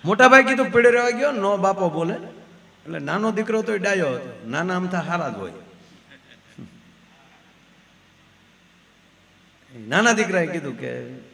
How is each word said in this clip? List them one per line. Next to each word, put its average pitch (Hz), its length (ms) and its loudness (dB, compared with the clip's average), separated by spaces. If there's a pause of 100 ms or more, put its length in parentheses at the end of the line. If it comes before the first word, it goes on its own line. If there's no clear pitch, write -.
મોટા 214 240 6
ભાઈ 262 160 10
કીધું, 262 220 2
"પીડે 233 240 6
રહેવા 240 200 2
ગયો, 269 220 0
નો 202 240 0
બાપો 190 340 0
બોલે." 165 240 -4
એટલે - 840 -16
નાનો 190 340 -2
દીકરો 220 300 -2
તોય 214 160 -4
ડાયો 190 300 0
હતો, - 400 -8
નાના 170 280 -4
અમથા 180 240 -2
હારા 160 280 -4
જ 107 80 -8
હોય. 92 160 -10 (4000)
નાના 214 240 4
દીકરાએ 185 340 0
કીધું 143 320 -8
કે 123 240 -10 (320)